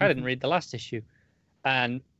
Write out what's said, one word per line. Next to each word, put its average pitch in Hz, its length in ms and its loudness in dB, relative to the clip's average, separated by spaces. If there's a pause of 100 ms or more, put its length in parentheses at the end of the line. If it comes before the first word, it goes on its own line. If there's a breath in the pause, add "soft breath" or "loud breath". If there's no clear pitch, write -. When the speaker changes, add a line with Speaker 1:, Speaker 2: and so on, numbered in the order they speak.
Speaker 1:
I 196 80 6
didn't 131 160 2
Speaker 2:
<laughs> 127 60 0
Speaker 1:
read 127 100 -2
the 131 80 -2
last 170 260 0
issue." 113 260 -8 (640)
And 127 380 0 (180)